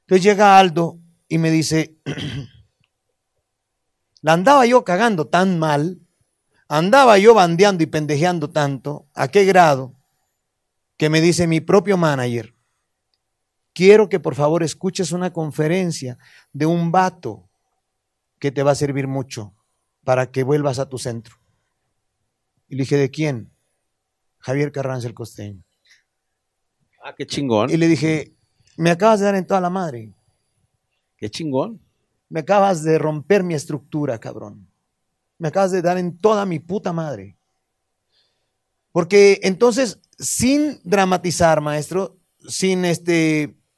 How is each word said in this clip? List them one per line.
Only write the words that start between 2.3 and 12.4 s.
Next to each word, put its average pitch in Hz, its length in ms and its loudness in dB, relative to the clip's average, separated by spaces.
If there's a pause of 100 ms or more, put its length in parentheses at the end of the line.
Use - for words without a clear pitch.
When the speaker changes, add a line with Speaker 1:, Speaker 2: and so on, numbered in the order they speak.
Speaker 1:
la 151 100 2
andaba 254 320 4
yo 240 200 4
cagando 180 420 -2
tan 180 320 0
mal, 156 420 -2 (680)
andaba 208 520 4
yo 220 160 8
bandeando 180 480 2
y 151 60 -2
pendejeando 151 600 -2
tanto, 143 640 -6
¿a 131 160 -4
qué 202 160 4
grado? 156 480 4 (1040)
Que 151 140 0
me 156 100 2
dice 170 260 2
mi 160 140 0
propio 185 380 2
manager, 123 560 -2 (1200)